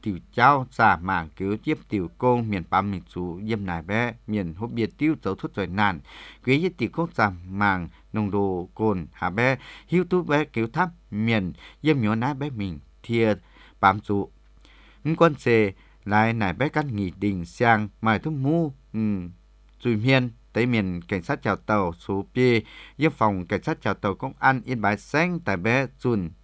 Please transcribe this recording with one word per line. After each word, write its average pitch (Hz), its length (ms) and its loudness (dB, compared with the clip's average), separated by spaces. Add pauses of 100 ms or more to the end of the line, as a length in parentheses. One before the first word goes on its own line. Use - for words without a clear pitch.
tiểu 98 160 -6 (160)
trao 131 380 4
giả 104 240 4
màng 85 400 -4
cứu 98 280 -4
tiếp 151 140 -2 (120)
tiểu 92 280 -2
công 120 320 2
miền 92 200 -4
Bắc 92 120 4
mình 98 280 -4
chú 90 400 -8
dâm 104 160 -2
nài 85 160 -4
bé, 113 320 -2 (140)
miền 98 260 -4
hốt 104 140 -10
biệt 113 300 -4
tiêu 151 260 0
dấu 98 120 -2
thuốc - 200 -10
rồi 95 120 -4
nàn. 95 320 0 (460)
Quý 135 160 2
với 185 80 0
tiểu 127 240 -4
công 165 200 -2
giả 104 180 2 (180)
màng 95 400 0 (240)
nồng 104 180 -2
độ 92 420 -2
cồn 101 400 -2
hạ 92 160 -4
bé, 123 280 0 (300)
hiếu 175 160 2
tú 175 200 0
bé 147 220 0
cứu 113 220 -4
tháp 170 220 -2 (220)
miền 107 420 -2 (300)
dâm 143 180 2
nhổ 107 140 2
nái 123 180 -2
bé 143 160 -6
mình 98 300 -6 (240)
thia 113 300 2 (460)
bám 98 200 6
chú. 101 300 -2 (880)
Quân 165 180 6
xe 110 360 4 (340)
lại 107 280 2
nài 101 200 -2
bé 123 160 -2
cắt 151 160 -2
nghỉ 101 340 -4
đình 98 260 -2
sang 110 440 2 (120)
mài 110 180 2
thuốc 160 140 -6
mu, 147 400 0 (200)
ừm, 104 360 -2 (500)
dùi 110 160 0
miên, 127 340 2 (240)
tới 113 120 2
miền 95 360 0
cảnh 90 220 -4
sát 143 200 -4
chào 101 120 2
tàu 95 380 0
số 98 380 -6
P, - 40 -8 (640)
với 151 120 2
phòng 101 360 0
cảnh 95 180 -4
sát 160 180 -4
chào 107 120 0
tàu 95 220 -2
công - 240 -10
an 131 260 2
Yên 123 160 -4
Bái 104 160 2
Xanh 170 420 -2
tại 98 180 -2
bé 117 300 0 (120)
Dùn 104 300 0 (140)